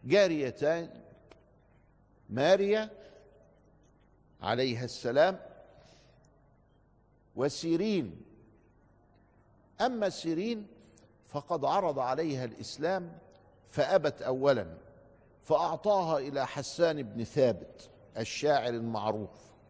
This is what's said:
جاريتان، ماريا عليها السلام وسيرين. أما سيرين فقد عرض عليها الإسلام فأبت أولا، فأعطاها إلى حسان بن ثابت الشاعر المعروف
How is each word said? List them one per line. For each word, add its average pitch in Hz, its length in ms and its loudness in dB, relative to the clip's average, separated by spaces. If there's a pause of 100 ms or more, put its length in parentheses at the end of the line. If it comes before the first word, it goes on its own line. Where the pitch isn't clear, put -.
جاريتان، 160 840 2 (1400)
ماريا 196 600 2 (1500)
عليها 120 440 0
السلام 143 540 2 (2000)
وسيرين. 165 880 -2 (1600)
أما 226 280 0
سيرين 202 580 -4 (580)
فقد 147 400 -4
عرض 156 340 2
عليها 131 460 -2
الإسلام 170 720 -6 (500)
فأبت 147 540 2
أولا، 131 560 2 (680)
فأعطاها 165 760 2
إلى 135 300 -2
حسان 151 560 -2
بن 113 200 -8
ثابت - 640 0 (280)
الشاعر 123 560 0
المعروف 107 800 -6 (160)